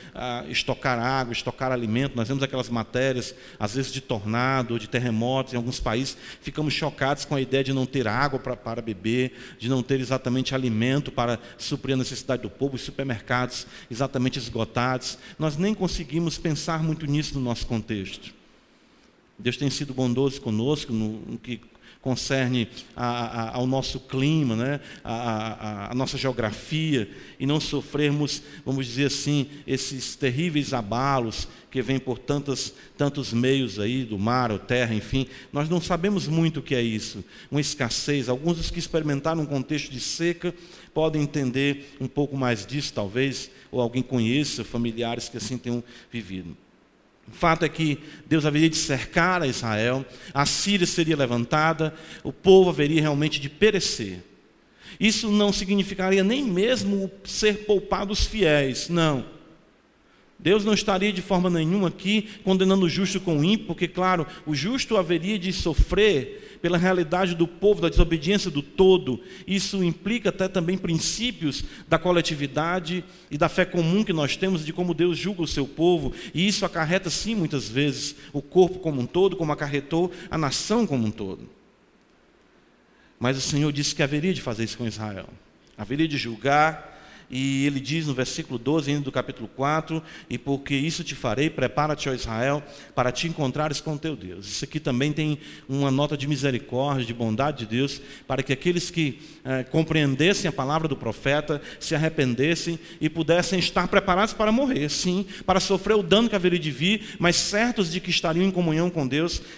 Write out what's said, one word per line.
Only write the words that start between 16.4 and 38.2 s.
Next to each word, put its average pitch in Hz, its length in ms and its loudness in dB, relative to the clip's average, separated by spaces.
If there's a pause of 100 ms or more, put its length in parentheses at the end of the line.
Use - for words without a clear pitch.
muito 160 240 -2
nisso 143 280 0
no 139 60 -4
nosso 120 260 -2
contexto. 107 640 -6 (1080)
Deus 123 180 -2
tem 143 140 0
sido 135 240 -6
bondoso 127 460 0
conosco 123 520 -2
no, 110 280 -2
no 117 180 -12
que 117 220 -12 (400)
concerne 127 680 0 (260)
a, 123 120 -4
a, 117 500 -4
ao 123 100 0
nosso 131 320 -2
clima, 135 560 0
né? 135 260 -2 (220)
A, - 100 -8
a, 113 400 -4
a, 104 380 -8
a 117 40 -8
nossa 131 220 -2
geografia, 127 920 -2 (300)
e 135 40 -2
não 147 140 2
sofrermos, 147 840 0 (240)
vamos 135 220 -2
dizer 123 200 0
assim, 143 420 0 (180)
esses 131 480 -4
terríveis 143 580 0
abalos 120 760 -2 (220)
que 131 120 -2
vêm 131 160 0
por 131 200 -4
tantas, 143 540 -2 (240)
tantos 143 360 -2
meios 120 480 2
aí, 123 240 0
do 110 120 -6
mar, 117 360 2
ou 95 80 -2
terra, 120 340 0
enfim. 123 320 -2 (260)
Nós 147 160 -2
não 170 120 2
sabemos 175 480 0
muito 160 320 2
o - 20 -14
que 139 120 -2
é 123 80 2
isso, 110 400 -4 (280)
uma 143 100 2
escassez. 139 680 -2